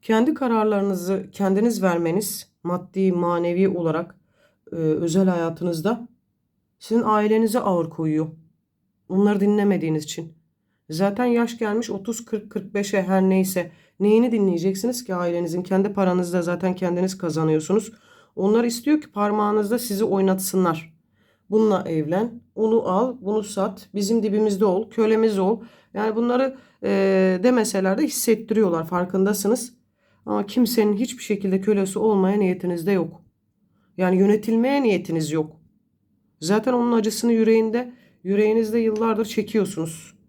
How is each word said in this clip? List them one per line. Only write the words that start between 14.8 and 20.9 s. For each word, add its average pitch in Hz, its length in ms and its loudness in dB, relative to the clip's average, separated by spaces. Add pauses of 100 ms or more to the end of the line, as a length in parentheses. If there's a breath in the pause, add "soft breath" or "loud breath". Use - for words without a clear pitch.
ki 185 100 -6
ailenizin? 175 480 -4
Kendi 190 300 0
paranızı 180 400 0
da 180 100 0
zaten 175 320 -2
kendiniz 180 440 -2
kazanıyorsunuz. 156 720 0 (440 soft breath)
Onlar 214 280 2
istiyor 294 360 0
ki - 120 -18
parmağınızda 208 680 0
sizi 208 260 -2
oynatsınlar. 190 920 0 (520)